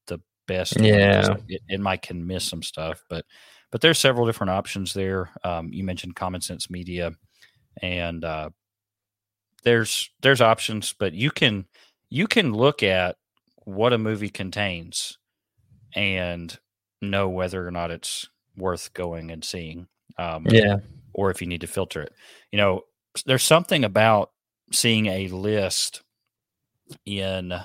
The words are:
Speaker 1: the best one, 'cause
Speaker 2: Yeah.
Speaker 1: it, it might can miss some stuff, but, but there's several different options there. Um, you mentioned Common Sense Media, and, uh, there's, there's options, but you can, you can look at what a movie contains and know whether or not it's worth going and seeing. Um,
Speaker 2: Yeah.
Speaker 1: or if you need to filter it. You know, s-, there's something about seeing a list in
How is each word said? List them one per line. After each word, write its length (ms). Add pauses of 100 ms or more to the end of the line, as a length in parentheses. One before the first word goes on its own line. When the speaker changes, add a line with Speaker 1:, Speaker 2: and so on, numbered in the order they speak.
Speaker 1:
the 120 (300)
best 280
one, 100
'cause 420
Speaker 2:
Yeah. 80 (120)
Speaker 1:
it, 200
it 120
might 220
can 240
miss 180
some 200
stuff, 440
but, 180 (440)
but 100
there's 200
several 260
different 240
options 420
there. 380 (140)
Um, 280
you 120
mentioned 320
Common 240
Sense 280
Media, 440 (680)
and, 440
uh, 260 (1120)
there's, 480 (120)
there's 180
options, 580
but 140
you 180
can, 360 (440)
you 160
can 280
look 280
at 360 (400)
what 340
a 60
movie 320
contains 840 (800)
and 640 (420)
know 280
whether 360
or 60
not 220
it's 360 (280)
worth 380
going 360
and 140
seeing. 420 (320)
Um, 320
Speaker 2:
Yeah. 280 (380)
Speaker 1:
or 140
if 100
you 60
need 140
to 80
filter 340
it. 100 (380)
You 80
know, 240 (340)
s-, 60
there's 220
something 400
about 480 (400)
seeing 340
a 220
list 720 (1040)
in 480 (100)